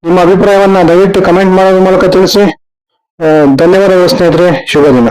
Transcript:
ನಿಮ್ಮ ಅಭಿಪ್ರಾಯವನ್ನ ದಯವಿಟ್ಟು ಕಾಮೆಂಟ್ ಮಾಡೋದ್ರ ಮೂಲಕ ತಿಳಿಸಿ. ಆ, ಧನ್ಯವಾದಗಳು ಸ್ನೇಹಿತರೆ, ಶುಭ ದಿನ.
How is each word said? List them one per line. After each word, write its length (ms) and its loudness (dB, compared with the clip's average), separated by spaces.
ನಿಮ್ಮ 160 0
ಅಭಿಪ್ರಾಯವನ್ನ 680 0
ದಯವಿಟ್ಟು 340 0
ಕಾಮೆಂಟ್ 300 0
ಮಾಡೋದ್ರ 280 0
ಮೂಲಕ 240 0
ತಿಳಿಸಿ. 380 -2
ಆ, 340 0
ಧನ್ಯವಾದಗಳು 540 0
ಸ್ನೇಹಿತರೆ, 580 -2
ಶುಭ 200 0
ದಿನ. 240 2